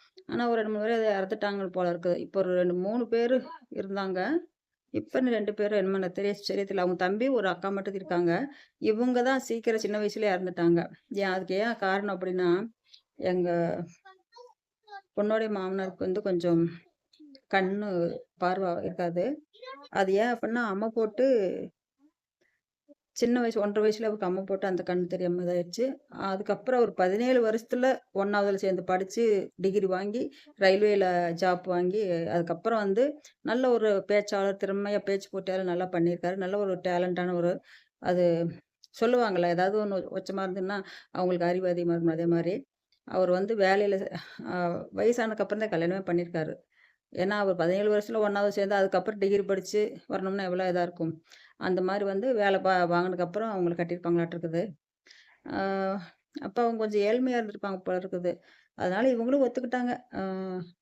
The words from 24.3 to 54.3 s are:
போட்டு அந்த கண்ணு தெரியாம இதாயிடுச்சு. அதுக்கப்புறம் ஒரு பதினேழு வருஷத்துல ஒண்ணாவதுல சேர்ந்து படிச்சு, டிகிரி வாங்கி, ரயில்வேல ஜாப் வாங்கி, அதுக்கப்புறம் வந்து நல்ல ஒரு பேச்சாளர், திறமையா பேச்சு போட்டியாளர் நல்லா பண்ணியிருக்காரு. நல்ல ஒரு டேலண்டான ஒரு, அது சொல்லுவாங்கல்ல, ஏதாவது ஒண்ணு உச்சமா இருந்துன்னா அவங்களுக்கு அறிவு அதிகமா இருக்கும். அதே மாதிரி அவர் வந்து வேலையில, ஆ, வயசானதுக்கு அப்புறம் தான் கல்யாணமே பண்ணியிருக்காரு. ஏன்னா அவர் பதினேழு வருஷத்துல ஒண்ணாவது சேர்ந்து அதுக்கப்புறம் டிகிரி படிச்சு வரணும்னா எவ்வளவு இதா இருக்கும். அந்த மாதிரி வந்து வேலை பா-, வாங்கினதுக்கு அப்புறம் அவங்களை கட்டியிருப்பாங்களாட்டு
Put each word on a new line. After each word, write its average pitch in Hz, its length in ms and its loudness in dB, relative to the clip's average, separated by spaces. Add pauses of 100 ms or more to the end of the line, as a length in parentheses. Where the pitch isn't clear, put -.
போட்டு 196 240 -4
அந்த 185 160 -2
கண்ணு 180 240 -2
தெரியாம 180 360 -2
இதாயிடுச்சு. 175 500 -2 (140)
அதுக்கப்புறம் 196 720 -2
ஒரு 214 140 4
பதினேழு 220 560 4
வருஷத்துல 247 500 0 (140)
ஒண்ணாவதுல 202 420 2
சேர்ந்து 190 280 0
படிச்சு, 190 720 0
டிகிரி 190 300 0
வாங்கி, 202 460 -2 (280)
ரயில்வேல 202 460 6 (280)
ஜாப் 180 300 0
வாங்கி, 185 460 0
அதுக்கப்புறம் 170 720 0
வந்து 202 240 2 (380)
நல்ல 254 280 0
ஒரு 214 380 4
பேச்சாளர், 202 580 0
திறமையா 202 340 -2
பேச்சு 196 300 -4
போட்டியாளர் 190 360 -4
நல்லா 180 240 -2
பண்ணியிருக்காரு. 175 460 0
நல்ல 190 220 -2
ஒரு 196 180 0
டேலண்டான 180 580 0
ஒரு, 175 280 0 (360)
அது 180 280 2 (800)
சொல்லுவாங்கல்ல, 220 420 2
ஏதாவது 196 380 2
ஒண்ணு 196 160 -4 (100)
உச்சமா 190 300 -6
இருந்துன்னா 190 420 -6 (280)
அவங்களுக்கு 180 360 0
அறிவு 180 200 0
அதிகமா 175 260 0
இருக்கும். 170 200 2
அதே 170 120 -2
மாதிரி 170 400 0 (380)
அவர் 185 260 0
வந்து 196 260 2
வேலையில, 196 600 2 (300)
ஆ, 175 240 -2 (240)
வயசானதுக்கு 220 500 2
அப்புறம் 214 260 -2
தான் 170 100 0
கல்யாணமே 185 260 0
பண்ணியிருக்காரு. 170 480 -2 (600)
ஏன்னா 185 140 0
அவர் 202 260 0
பதினேழு 196 420 2
வருஷத்துல 220 220 -2
ஒண்ணாவது 202 280 2
சேர்ந்து 202 280 0
அதுக்கப்புறம் 196 440 0
டிகிரி 196 240 2
படிச்சு 196 540 -2 (100)
வரணும்னா 190 360 -4
எவ்வளவு 185 280 -2
இதா 175 100 2
இருக்கும். 165 420 -4 (340)
அந்த 185 240 0
மாதிரி 196 240 0
வந்து 202 280 0
வேலை 202 260 4
பா-, 185 300 4
வாங்கினதுக்கு 175 320 2
அப்புறம் 208 300 -2
அவங்களை 180 180 0
கட்டியிருப்பாங்களாட்டு 170 640 0